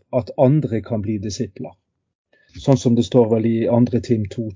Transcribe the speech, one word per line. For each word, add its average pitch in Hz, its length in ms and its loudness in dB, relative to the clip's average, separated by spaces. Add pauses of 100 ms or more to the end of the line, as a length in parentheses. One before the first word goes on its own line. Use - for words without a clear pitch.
(140)
at 123 240 -4
andre 127 440 2
kan 107 200 -6
bli 107 160 -4
disipler. 101 540 -8 (880)
Sånn 135 180 4
som 120 180 2
det 117 100 2
står 120 260 4
vel 113 140 2
i 113 220 0
andre 120 340 2
Tim 110 240 -2
to 110 300 -8